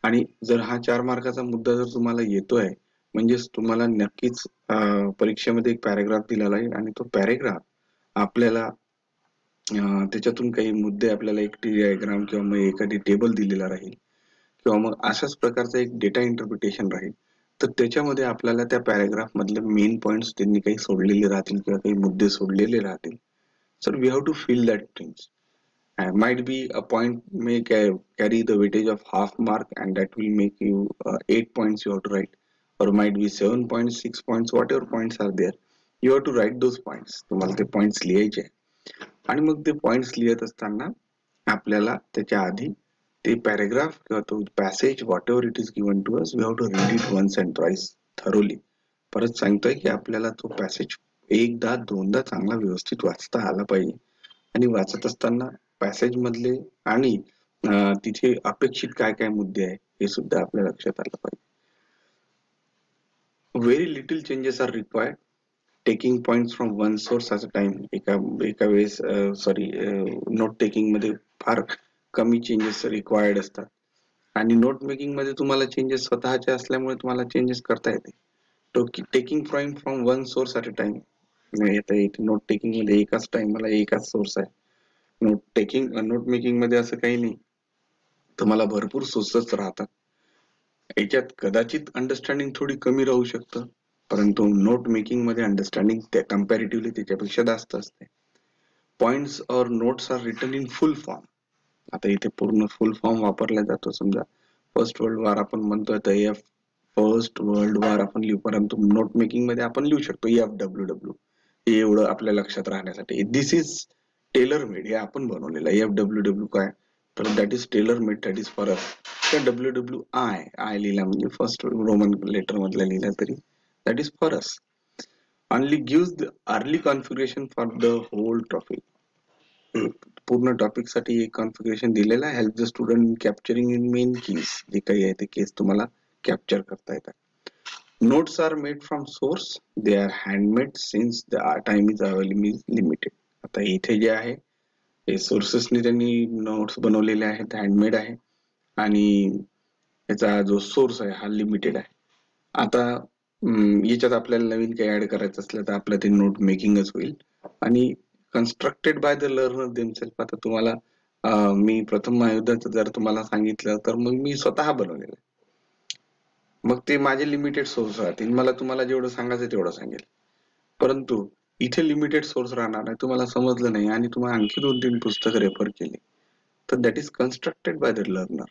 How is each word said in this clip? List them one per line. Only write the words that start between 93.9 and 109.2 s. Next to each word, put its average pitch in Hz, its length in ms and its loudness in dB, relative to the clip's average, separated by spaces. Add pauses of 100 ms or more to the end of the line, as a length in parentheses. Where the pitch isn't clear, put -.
परंतु 104 340 4
नोट 104 420 4
making 117 360 0
मध्ये 117 200 0
understanding 101 560 0 (140)
त्या - 220 0
comparatively 110 600 0
त्याच्यापेक्षा 101 480 -2
जास्त 113 320 -2
असते. - 300 -12 (1000)
Points 127 560 0
or 120 100 2
notes 120 440 0
are 123 80 -4
written 117 300 -6
in 139 120 -4
full 151 280 0
form. - 280 -10 (720)
आता 95 160 -2
इथे 101 200 0 (100)
पूर्ण 107 260 2
full 110 280 -2
form 113 280 0
वापरला 107 400 0
जातो. - 300 -2
समजा 101 300 0 (540)
first 117 260 -4
world 113 180 -2
war 104 180 0
आपण 104 220 -4
म्हणतोय 107 460 -2
तर 101 60 4
एफ, 104 300 2 (540)
first 113 460 2
world 104 440 2
war 104 140 2
आपण 104 240 -2
लिहू, 107 140 0
परंतु 104 400 0
नोट 104 380 4
making 120 320 2